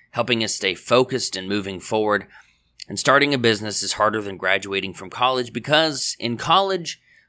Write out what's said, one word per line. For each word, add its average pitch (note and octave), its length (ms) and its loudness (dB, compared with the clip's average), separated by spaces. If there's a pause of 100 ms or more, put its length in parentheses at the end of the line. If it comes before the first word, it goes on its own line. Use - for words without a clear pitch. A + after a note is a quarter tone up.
(120)
helping A#2 320 0
us G#2 120 -2
stay F#2+ 200 -2
focused B2+ 600 0
and F#2 100 -6
moving G2 320 -4
forward. G#2+ 480 0 (640)
And G2+ 100 -6
starting C#3+ 340 4
a C#3 40 2
business G#2+ 440 0
is G2 120 -2
harder G#2+ 280 2
than G2 140 -8
graduating F#2+ 580 -2
from F#2 160 -14
college B2 440 0
because D3 680 0
in A#2 160 -4
college, F3+ 680 0 (280)